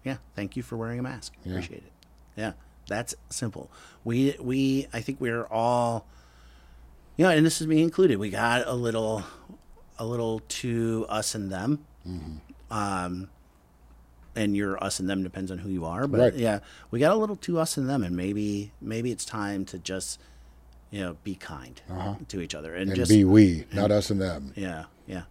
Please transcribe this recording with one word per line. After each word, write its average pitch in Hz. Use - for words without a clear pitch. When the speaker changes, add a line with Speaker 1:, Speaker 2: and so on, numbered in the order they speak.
Speaker 1:
Yeah. 131
"Thank 101
you 123
for 117
wearing 117
a -
mask. 127
Speaker 2:
Yeah. 90
Speaker 1:
Appreciate 87
it." -
Yeah. 107
That's 110
simple. 95
We, 131
we, 135
I 117
think 135
we're 117
all, 117
you 160
know, 185
and 156
this 160
is 156
me 156
included, 165
we 104
got 117
a 123
little, 113
a 113
little 113
too 113
us 107
and 98
them. 113
Speaker 2:
Mm-hmm. 80
Speaker 1:
Um, 95
and 104
your 98
us 98
and 92
them 95
depends 92
on 90
who 95
you 90
are, 98
but 123
Speaker 2:
Right. 123
Speaker 1:
yeah, 113
we 117
got 151
a 220
little 214
too 170
us 160
and 131
them, 135
and 90
maybe, 101
maybe 113
it's -
time 101
to 95
just, 92
you 101
know, 87
be 98
kind 65
Speaker 2:
Uh-huh. 95
Speaker 1:
to 95
each 82
other 78
and 98
Speaker 2:
And 95
Speaker 1:
just 107
Speaker 2:
be 104
we, 92
Speaker 1:
and -
Speaker 2:
not 101
us 104
and 101
them. 82
Speaker 1:
Yeah, 87
yeah. 92